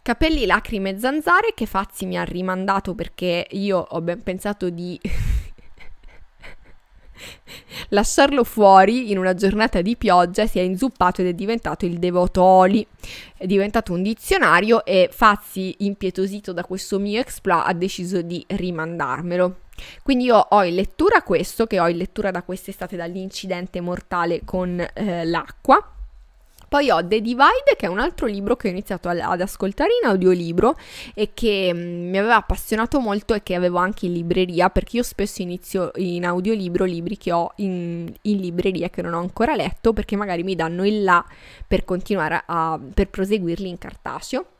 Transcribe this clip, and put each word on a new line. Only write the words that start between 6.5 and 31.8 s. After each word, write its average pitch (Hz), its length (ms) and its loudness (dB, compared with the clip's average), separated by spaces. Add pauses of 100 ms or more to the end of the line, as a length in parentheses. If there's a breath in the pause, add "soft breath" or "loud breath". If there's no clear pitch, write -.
lasciarlo 254 540 4
fuori 202 680 6
in 196 80 0
una 185 160 2
giornata 196 460 2
di 196 160 0
pioggia, 180 500 4
si - 120 0
è 180 40 2
inzuppato 185 580 0
ed 180 80 2
è 175 40 -2
diventato 190 540 -4
il 175 120 -4
devoto 180 440 2
Oli. 185 440 6 (500 loud breath)
È 190 100 -10
diventato 202 460 0
un 175 100 -2
dizionario 220 840 4
e 185 280 4
Fazzi, 202 680 2
impietosito 196 760 -4
da 175 120 -6
questo 190 340 -6
mio 208 220 -2
exploit, 180 460 0
ha 185 60 2
deciso 180 500 -4
di 170 240 -8
rimandarmelo. 175 1080 -2 (460 loud breath)
Quindi 254 220 2
io 240 120 6
ho 202 260 6
in 175 120 0
lettura 311 480 2
questo, 185 440 0
che 196 140 0
ho 170 80 4
in 175 80 0
lettura 196 340 -4
da 180 120 -6
quest'estate 185 540 -12
dall'incidente 180 840 -8
mortale 175 640 -4
con, 180 400 -4 (100)
eh, 175 300 -4
l'acqua. 170 680 0 (800)
Poi 285 180 2
ho 175 160 2
The 214 140 0
Divide, 320 560 4
che - 80 -8
è - 60 0
un 185 80 -4
altro 302 260 -2
libro 208 320 -2
che - 120 -4
ho - 20 -2
iniziato 180 400 -6
a, - 20 0
ad 175 300 -2
ascoltare 196 480 -2 (120)
in 285 60 2
audiolibro 185 680 2 (380 loud breath)
e 208 220 -4
che, 196 360 0
mm, 175 380 -6